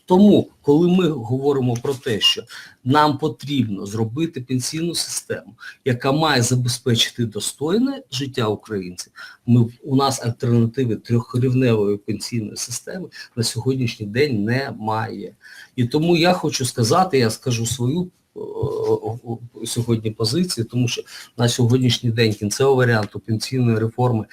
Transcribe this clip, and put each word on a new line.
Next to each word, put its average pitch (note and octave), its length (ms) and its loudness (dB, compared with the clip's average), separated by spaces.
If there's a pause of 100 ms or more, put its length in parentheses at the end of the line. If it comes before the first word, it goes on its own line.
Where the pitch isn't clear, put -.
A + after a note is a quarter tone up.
Тому, F#3 440 6 (120)
коли D#3 260 4
ми F3+ 220 4
говоримо C3 640 0
про A#2+ 200 -2
те, A#2 260 -4
що - 240 0 (400)
нам D3 340 4
потрібно B2 680 -2
зробити A2+ 560 -4
пенсійну D3+ 540 -4
систему, - 600 -8 (300)
яка C3 260 0
має D3 300 2
забезпечити A#2+ 840 0
достойне F#3 840 -2
життя B2+ 360 -4
українців, G2 640 -6 (320)
ми, A#2+ 220 6 (160)
у C3+ 120 -2
нас C3 300 0
альтернативи A#2 680 0
трьохрівневої A#2 1040 0
пенсійної G#2 600 -8
системи - 500 -10 (280)
на A2+ 80 0
сьогоднішній A#2+ 600 -4
день A2+ 380 -2
немає. A2 920 -4 (400)
І B2 100 0
тому E3 320 2
я F3 160 4
хочу D3 320 -2
сказати, C#3+ 520 0
я A#2 120 2
скажу A#2 360 -4
свою, C#3 460 -2 (260)
е, - 20 -12 (1300)
сьогодні A2+ 460 -2
позицію, A#2+ 540 -2
тому B2 220 0
що - 160 -6 (340)
на A#2+ 120 2
сьогоднішній B2 640 2
день A2 220 2
кінцевого C3 420 2
варіанту A#2 440 0
пенсійної A#2 600 0
реформи A2+ 520 0